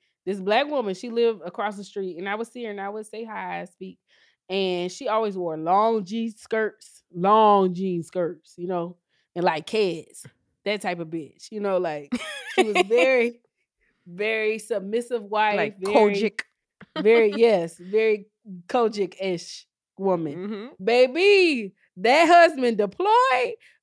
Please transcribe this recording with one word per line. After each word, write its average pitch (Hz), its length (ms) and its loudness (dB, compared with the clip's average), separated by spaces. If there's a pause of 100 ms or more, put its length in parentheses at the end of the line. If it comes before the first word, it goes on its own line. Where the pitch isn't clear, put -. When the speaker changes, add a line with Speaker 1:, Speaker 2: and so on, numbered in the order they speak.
(260)
Speaker 1:
this 196 160 -6
black 214 260 2
woman. 240 280 -4
She 240 140 -12
lived 226 360 0
across 202 320 -8
the 202 80 -12
street, 185 320 -8
and 185 100 -8
I 202 80 -4
would 226 120 -8
see 240 180 -12
her, 214 60 -8
and 202 100 -10
I 196 80 -8
would 214 180 -12
say 220 160 -14
hi, 185 480 -10
speak. 185 280 -18 (500)
And 185 420 -2
she 254 160 -10
always 214 300 -2
wore 170 200 -6
long 202 480 0
jean 226 300 -6
skirts, - 680 -6 (100)
long 196 600 4
jean 180 300 -4
skirts, 175 540 -6
you 175 100 -10
know, 175 300 -6 (380)
and, 175 100 -4
like, 160 220 -2
Keds, 190 580 -4 (400)
that 202 160 -4
type 180 180 -6
of 165 100 -8
bitch, 160 420 -12
you 214 80 -8
know, 196 180 0
like, 151 320 -4 (460)
she 381 80 4
was 220 140 0
Speaker 2:
<laughs> 359 100 2
Speaker 1:
very, 240 540 2 (640)
very 214 500 -4
submissive 220 680 -4
wife, 214 340 0
Speaker 2:
Like 208 220 -2
Speaker 1:
very, 190 140 -4 (220)
Speaker 2:
Kojic. 202 260 -4 (560)
Speaker 1:
very, 220 340 4
Speaker 2:
<laughs> 202 40 -6
Speaker 1:
yes, 202 420 2
very 208 480 0 (420)
Kojic-ish 196 1000 -4 (320)
woman. 170 360 -2 (140)
Speaker 2:
Mm-hmm. 220 340 -12
Speaker 1:
Baby, 262 880 4 (240)
that 269 300 4
husband 311 520 6
deployed. 466 760 2 (300)